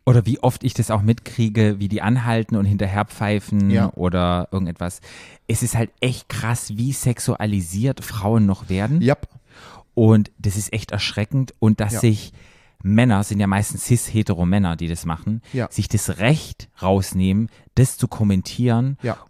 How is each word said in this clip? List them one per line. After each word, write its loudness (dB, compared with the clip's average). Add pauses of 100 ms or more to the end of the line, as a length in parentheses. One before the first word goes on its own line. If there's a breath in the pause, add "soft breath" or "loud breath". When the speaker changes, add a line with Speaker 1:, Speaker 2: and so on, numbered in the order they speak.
Speaker 1:
Oder 6
wie 0
oft 0
ich -2
das -2
auch 2
mitkriege, 0
wie -2
die -4
anhalten 0
und 2
hinterherpfeifen 0
Speaker 2:
Ja. 2
Speaker 1:
oder 0
irgendetwas. -6 (460 loud breath)
Es -2
ist -2
halt 0 (100)
echt -4
krass, -6
wie -2
sexualisiert -2
Frauen 2
noch -2
werden. 0
Speaker 2:
Yep. 0 (680 loud breath)
Speaker 1:
Und 6
das -4
ist -6
echt -6
erschreckend. -2
Und 4
dass -2
Speaker 2:
Ja. -4
Speaker 1:
sich 0 (500 soft breath)
Männer, 4
sind -2
ja 2
meistens -2
cis-hetero 0
Männer, 2
die -6
das -6
machen, -6 (120)
Speaker 2:
Ja. -4
Speaker 1:
sich -4
das -2
Recht -2 (140)
rausnehmen, 0 (240 soft breath)
das 2
zu 0
kommentieren 0
Speaker 2:
Ja. -6 (120)